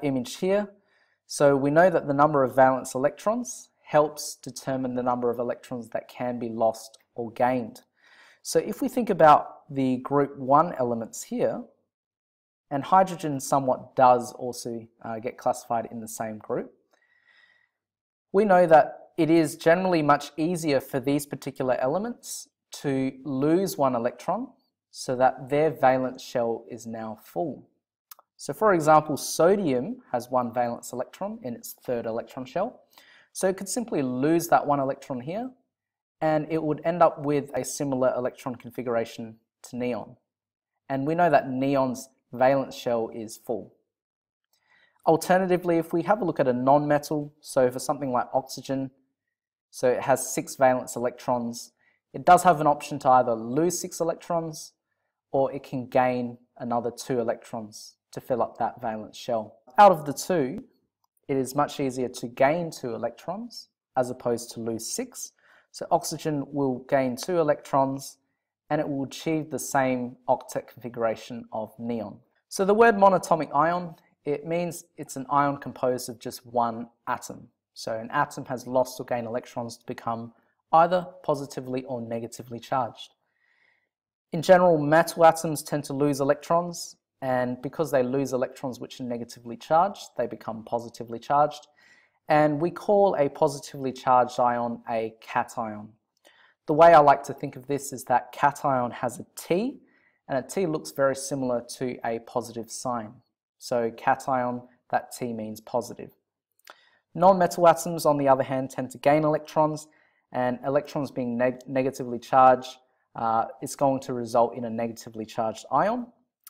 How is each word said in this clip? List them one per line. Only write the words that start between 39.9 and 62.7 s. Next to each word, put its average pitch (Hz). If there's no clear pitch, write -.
And 135
we 160
know 175
that 139
neon's 131
valence 131
shell 117
is 110
full. -
Alternatively, 180
if 165
we 170
have 214
a -
look 160
at 135
a 127
non-metal, 147
so 127
for 127
something 139
like 120
oxygen, 135
so -
it 113
has 127
six -
valence 127
electrons, 120
it 131
does 180
have 165
an 151
option 147
to 135
either 123
lose 135
six -
electrons, 165
or 135
it 135
can 127
gain 123
another 120
two 127
electrons 113
to 139
fill 117
up -
that 110
valence 110
shell. 110
Out 202
of 151
the 143
two, 135
it 139
is 127
much 147
easier 127
to -
gain 156